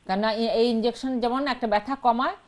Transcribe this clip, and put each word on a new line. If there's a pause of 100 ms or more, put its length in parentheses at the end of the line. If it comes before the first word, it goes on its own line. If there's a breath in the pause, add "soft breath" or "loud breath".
কেননা
এ-,
এই
ইনজেকশন
যেমন
একটা
ব্যথা
কমায়, (120)